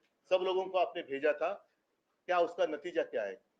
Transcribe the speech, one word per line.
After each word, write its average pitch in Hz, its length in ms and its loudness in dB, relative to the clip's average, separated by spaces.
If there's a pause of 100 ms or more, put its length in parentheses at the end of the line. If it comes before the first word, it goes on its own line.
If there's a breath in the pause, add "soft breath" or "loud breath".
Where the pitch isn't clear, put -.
(300)
सब 180 60 4
लोगों 185 300 2
को 185 120 -2
आपने 175 240 0
भेजा 139 320 0
था। 170 380 -6 (540)
क्या 180 140 2
उसका 170 260 2
नतीजा 156 380 -2
क्या 120 200 -2
है? 98 180 -8 (180)